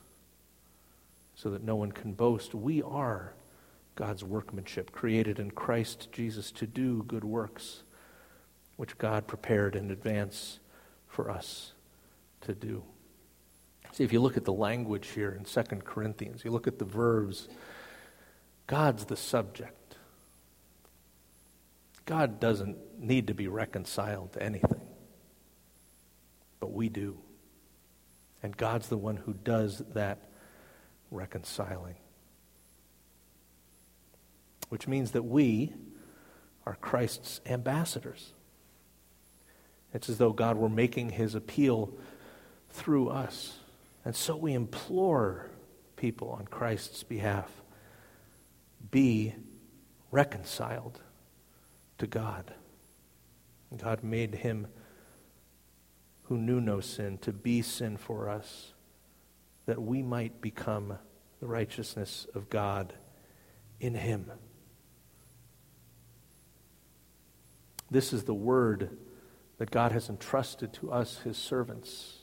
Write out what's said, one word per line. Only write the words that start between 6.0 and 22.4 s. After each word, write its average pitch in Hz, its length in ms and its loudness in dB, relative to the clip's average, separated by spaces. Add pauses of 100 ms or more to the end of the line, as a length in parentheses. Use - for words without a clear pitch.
Jesus 110 420 -6
to 117 140 -4
do 123 360 0
good 110 200 -4
works, 107 600 -4 (920)
which - 200 -8
God 107 300 2
prepared 104 480 4
in 98 160 -2
advance 101 680 -2 (480)
for - 220 -4
us - 440 -10 (680)
to - 120 -4
do. 107 300 -6 (1080)
See, - 100 2
if 117 80 4
you 117 80 8
look 127 160 6
at - 80 4
the 98 100 2
language 107 560 0
here 101 280 -2
in 98 80 -10
Second 107 400 0
Corinthians, 107 580 -6
you 113 80 -4
look 117 160 0
at 131 120 2
the 110 60 -2
verbs, 107 640 2 (1200)
God's 139 380 4
the - 100 -4
subject. - 800 -4 (2000)
God 147 340 2
doesn't 101 380 2 (220)